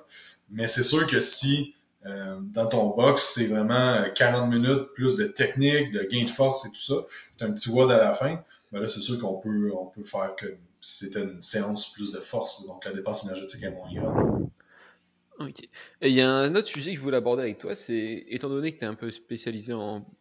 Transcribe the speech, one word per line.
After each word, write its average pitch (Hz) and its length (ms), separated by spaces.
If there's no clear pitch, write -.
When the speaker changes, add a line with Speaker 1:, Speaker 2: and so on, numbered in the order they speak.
Speaker 1:
mais 113 160
c'est 123 160
sûr 156 240
que 127 140
si, 143 540
euh, 196 320
dans 113 140
ton 107 280
box, 139 400
c'est 117 120
vraiment, 120 480
euh, 113 160
quarante 123 400
minutes 131 440
plus 127 220
de 107 80
technique, 139 680
de 101 100
gain 120 120
de 120 60
force - 360
et - 20
tout - 80
ça, - 200
puis - 300
t'as 113 80
un 107 60
petit 113 180
wad 127 200
à 117 60
la 110 160
fin, 160 300
ben 101 80
là, 107 60
c'est 113 140
sûr 123 180
qu'on 98 200
peut, 104 360
on 92 120
peut 104 180
faire 98 320
que - 180
c'était 98 400
une 90 180
séance 104 520
plus 101 200
de - 60
force, - 480
donc 90 180
la 98 80
dépense 104 320
énergétique 95 380
est 95 80
moins 82 240
grande. - 560
Speaker 2:
Ok. 139 220
Et 135 100
il 131 40
y 131 60
a 131 100
un 139 240
autre 208 140
sujet 151 240
que 165 40
je 135 60
voulais 135 140
aborder 123 260
avec 107 160
toi, 95 160
c'est, 110 540
étant 127 200
donné 147 240
que 156 60
t'es 117 80
un 107 80
peu 113 160
spécialisé 113 600
en 104 320